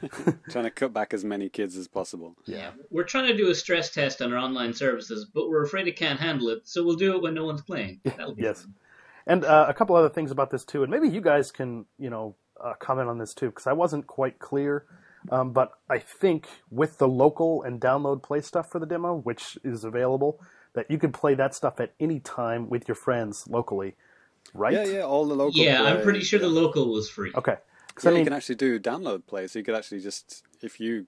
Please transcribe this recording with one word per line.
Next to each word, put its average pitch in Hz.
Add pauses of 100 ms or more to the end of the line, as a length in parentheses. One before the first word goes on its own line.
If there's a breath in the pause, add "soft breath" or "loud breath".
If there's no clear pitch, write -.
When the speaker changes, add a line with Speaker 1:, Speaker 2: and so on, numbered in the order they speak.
Speaker 1:
<laughs> -
Speaker 2:
Trying 120
to 113
cut 131
back 107
as 98
many 104
kids 92
as 92
possible. 87 (100)
Speaker 1:
Yeah. -
Speaker 3:
Yeah. 95 (200)
We're 170
trying 262
to 226
do 196
a 160
stress 165
test 139
on 120
our 123
online 127
services, 113
but 160
we're 151
afraid 190
it -
can't 147
handle 143
it, 113
so 175
we'll 170
do 190
it 180
when 165
no 160
one's 147
playing. 104
Speaker 1:
Yeah. 127
Speaker 3:
That'll 104
be 113
Speaker 1:
Yes. 107
Speaker 3:
fun. 98 (500 soft breath)
Speaker 1:
And, 165
uh, 151
a 143
couple 196
other 160
things 151
about 135
this, 131
too, 143
and 135
maybe 294
you 175
guys 147
can, 120 (120)
you 131
know, 110 (260)
uh, 120
comment 131
on 117
this, 113
too, 127
'cause -
I 131
wasn't 151
quite 131
clear, 143 (460 soft breath)
um, 127
but 127 (180)
I 127
think - (220)
with 151
the 139
local 147
and 123
download 139
play 147
stuff 160
for 175
the 160
demo, 175
which 117
is 113
available, 131 (320 soft breath)
that 120
you 156
can 151
play 143
that 135
stuff -
at 117
any 156
time 117
with 120
your 113
friends 117
locally, 104 (580 soft breath)
right? 104
Speaker 2:
Yeah, 214
yeah, 196
all 147
the 147
local 147
Speaker 3:
Yeah, 131
I'm 135
Speaker 2:
play, 107
Speaker 3:
pretty 202
sure 208
Speaker 2:
yeah. 185
Speaker 3:
the 165
local 151
was 107
free. 95
Speaker 1:
Okay. 123 (380 loud breath)
'Cause -
Speaker 2:
Yeah, 170
Speaker 1:
I 170
mean 170
Speaker 2:
you 151
can 143
actually 131
do 120
download 120
play, 95
so 110
you 101
could 110
actually 104
just, - (180)
if -
you 113